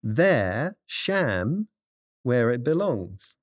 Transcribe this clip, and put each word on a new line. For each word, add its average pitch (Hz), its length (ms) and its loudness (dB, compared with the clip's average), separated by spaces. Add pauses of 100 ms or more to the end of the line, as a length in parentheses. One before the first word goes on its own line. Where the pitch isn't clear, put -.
there, 120 720 0 (100)
Sham, 165 800 -2 (540)
where 123 280 2
it 123 140 -2
belongs. 135 800 -2